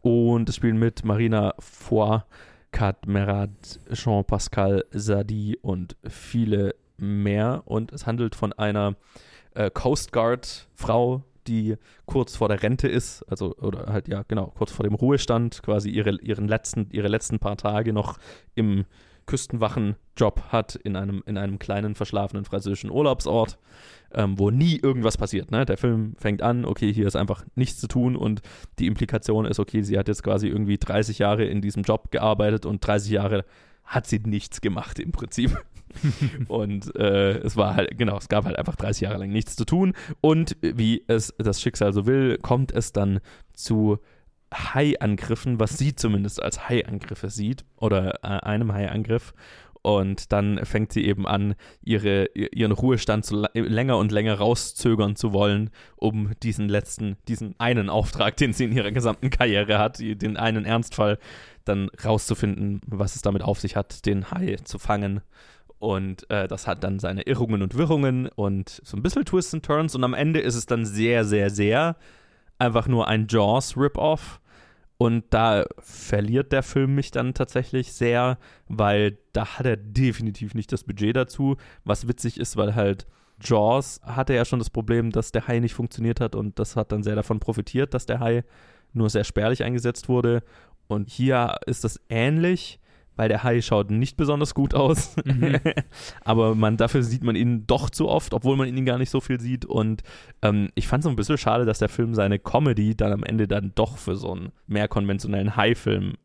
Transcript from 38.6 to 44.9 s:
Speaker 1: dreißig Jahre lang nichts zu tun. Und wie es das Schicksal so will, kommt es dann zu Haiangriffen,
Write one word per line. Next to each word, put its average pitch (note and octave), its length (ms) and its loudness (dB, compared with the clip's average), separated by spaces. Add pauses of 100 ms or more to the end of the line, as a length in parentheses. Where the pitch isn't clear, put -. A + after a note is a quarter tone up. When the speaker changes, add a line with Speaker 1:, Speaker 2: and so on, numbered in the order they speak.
Speaker 1:
dreißig - 280 -2
Jahre G2+ 160 -2
lang G2 120 -6
nichts A2 240 -2
zu A#2 100 -2
tun. F#3 280 4 (280)
Und D#3 400 4
wie A2+ 460 2
es A2+ 300 0
das G#2+ 240 0
Schicksal G#2 320 2
so G2+ 120 2
will, C3 340 2
kommt C3 340 0
es - 180 -2
dann G2 280 2 (340)
zu G#2+ 440 2 (560)
Haiangriffen, A#2 1080 -2